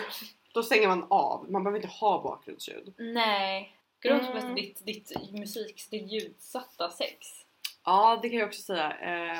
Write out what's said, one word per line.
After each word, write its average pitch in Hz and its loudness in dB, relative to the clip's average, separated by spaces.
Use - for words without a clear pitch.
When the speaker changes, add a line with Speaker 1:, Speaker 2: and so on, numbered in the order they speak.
Speaker 1:
då 233 0
stänger 220 6
man 180 4
av. 165 2
Man 190 0
behöver 202 0
inte 185 -6
ha 185 4
bakgrundsljud. - -10
Speaker 2:
Nej. 208 0
Grund 262 4
Speaker 1:
Mm. 247 -4
Speaker 2:
ditt, - -8
ditt - -8
musik, 208 -10
ditt 196 -8
ljudsatta - -8
sex. - -8
Speaker 1:
Ja, 214 8
det 240 0
kan 233 0
jag 208 2
också - -10
säga. 160 0
Eh, 170 -4